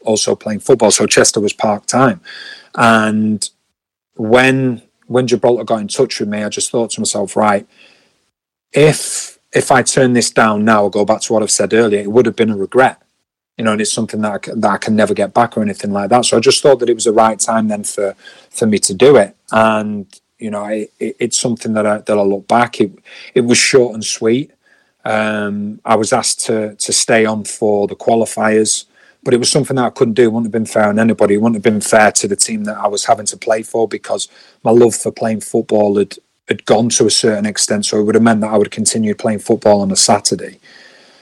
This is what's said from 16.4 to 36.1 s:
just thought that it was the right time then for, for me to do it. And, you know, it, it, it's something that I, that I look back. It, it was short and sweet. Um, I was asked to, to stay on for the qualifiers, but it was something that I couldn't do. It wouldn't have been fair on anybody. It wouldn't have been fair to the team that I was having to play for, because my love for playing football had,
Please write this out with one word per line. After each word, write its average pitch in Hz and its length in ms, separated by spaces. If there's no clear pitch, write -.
just - 220
thought 135 180
that 120 100
it 117 40
was 110 100
the 113 80
right 110 260
time 113 300
then 104 160
for, 98 300
for - 160
me 104 140
to - 120
do 123 240
it. 98 180
And, 107 560
you 110 120
know, 104 160
it, - 320
it, 113 200
it's - 200
something 113 340
that 107 140
I, 104 140
that 104 180
I - 20
look 98 260
back. 120 360
It, 95 100
it 127 60
was 120 160
short 123 380
and 110 100
sweet. 120 460
Um, 107 800
I 113 100
was 107 160
asked - 280
to, 107 340
to - 180
stay 110 320
on 107 200
for 104 420
the 95 100
qualifiers, 110 880
but 135 100
it 120 60
was 123 120
something 135 260
that 123 100
I - 20
couldn't 117 240
do. 120 120
It 110 80
wouldn't 113 160
have 101 40
been 110 140
fair 107 240
on 104 80
anybody. 110 340
It 101 60
wouldn't 113 180
have 107 160
been 107 80
fair 107 320
to - 160
the 98 80
team 110 280
that 107 120
I 104 120
was 104 180
having 110 180
to 101 140
play 110 240
for, 113 260
because - 400
my 117 60
love 117 240
for - 160
playing 110 300
football 107 560
had, 101 200